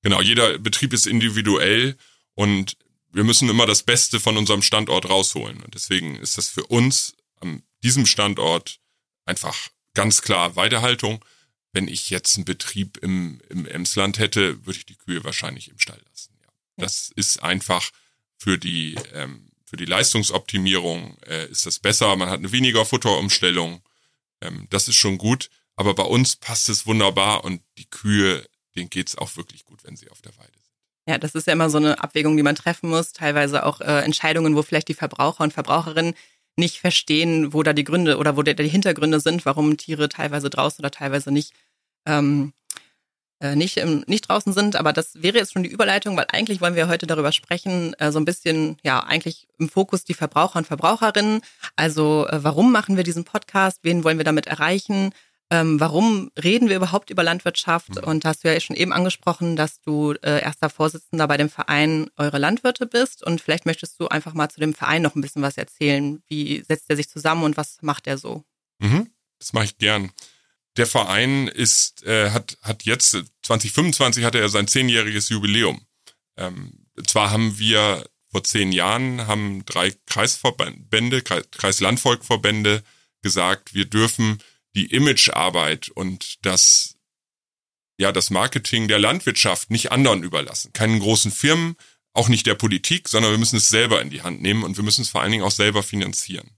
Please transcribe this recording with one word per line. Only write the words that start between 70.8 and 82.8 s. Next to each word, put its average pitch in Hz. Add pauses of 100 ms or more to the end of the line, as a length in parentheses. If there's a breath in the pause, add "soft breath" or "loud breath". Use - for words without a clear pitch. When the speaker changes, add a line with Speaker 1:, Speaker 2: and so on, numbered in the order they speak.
Speaker 1:
Verein 120
ist, -
äh, 107
hat, -
hat 113
jetzt, - (260)
zwanzig 113
fünfundzwanzig 135
hatte 117
er 107
sein 101
zehnjähriges 110
Jubiläum. 104 (520 soft breath)
Ähm, 92 (200)
zwar 104
haben 107
wir 107 (220)
vor 98
zehn 98
Jahren, 117
haben 104
drei 92 (120)
Kreisverbände, 117
Kre-, -
Kreislandvolkverbände 107 (380 soft breath)